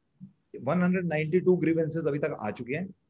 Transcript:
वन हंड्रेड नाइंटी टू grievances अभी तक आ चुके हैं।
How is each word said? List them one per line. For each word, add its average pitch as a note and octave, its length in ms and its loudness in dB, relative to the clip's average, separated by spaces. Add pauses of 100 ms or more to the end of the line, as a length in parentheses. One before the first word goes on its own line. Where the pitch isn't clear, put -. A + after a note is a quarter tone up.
(600)
वन E3+ 220 0
हंड्रेड F3+ 220 2
नाइंटी D#3+ 360 0
टू F3+ 160 4
grievances D#3+ 500 0
अभी D3 120 0
तक D3+ 220 -2
आ G#2+ 100 -4
चुके A#2+ 240 -6
हैं। F3+ 120 -4 (240)